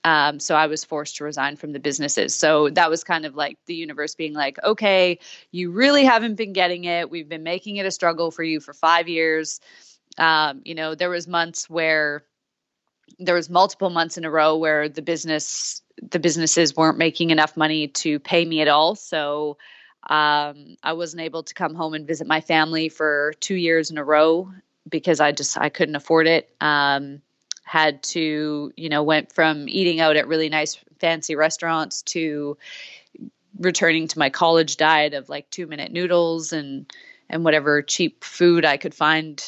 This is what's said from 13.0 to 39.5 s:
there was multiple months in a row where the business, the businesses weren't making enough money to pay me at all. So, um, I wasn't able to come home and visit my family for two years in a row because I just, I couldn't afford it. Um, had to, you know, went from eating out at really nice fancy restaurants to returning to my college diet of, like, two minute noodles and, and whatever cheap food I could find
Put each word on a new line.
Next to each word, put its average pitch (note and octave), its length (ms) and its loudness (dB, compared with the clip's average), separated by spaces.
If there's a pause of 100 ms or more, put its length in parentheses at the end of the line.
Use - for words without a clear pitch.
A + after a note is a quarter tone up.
there F3+ 160 0
was E3+ 140 0
multiple F#3 420 2
months E3 280 -2
in E3 80 -8
a D#3 40 -4
row D#3 260 4
where D3+ 340 0
the D3+ 120 -10
business, - 760 -6 (300)
the F3+ 80 -2
businesses D#3+ 580 2
weren't D#3+ 220 2
making E3 320 0
enough D#3 260 2
money D#3 320 0
to D3 300 -4
pay E3+ 260 0
me D#3+ 160 -2
at D3+ 80 4
all. D#3 280 4
So, D3 600 -6 (540)
um, D3 720 0
I D#3 100 -4
wasn't E3 300 -8
able D#3+ 220 -8
to - 100 -18
come D#3+ 200 -6
home D#3+ 200 -6
and D#3 120 -8
visit D#3 200 -6
my D#3 160 0
family D#3+ 480 0
for D3+ 500 -2
two - 140 -4
years E3 360 0
in D#3 60 -10
a D3 80 -6
row D#3+ 480 4 (380)
because D#3+ 280 0
I D3 140 4
just, - 240 -6
I D3+ 140 -2
couldn't D3+ 260 -2
afford D#3+ 300 2
it. E3 240 2 (100)
Um, C#3+ 640 0 (440)
had D#3 360 0
to, D3+ 720 -4
you D#3+ 140 -10
know, D3+ 120 2
went D3+ 300 0
from D#3 380 0
eating F3 280 0
out D#3 180 4
at C#3+ 120 0
really D#3+ 220 0
nice D3+ 260 -4 (240)
fancy E3 340 -2
restaurants D#3+ 680 -2
to D3 560 -6 (1000)
returning E3 500 2
to - 100 -8
my C#3+ 120 2
college E3 460 2
diet D3+ 380 4
of, C3+ 140 -10
like, D3 220 -10
two F3 160 -10
minute D3 260 -12
noodles E3+ 600 0
and, C#3+ 400 -8 (380)
and E3 140 -4
whatever D3 380 4
cheap - 420 -4
food E3+ 400 4
I C#3+ 120 4
could D#3 180 -8
find D#3 520 0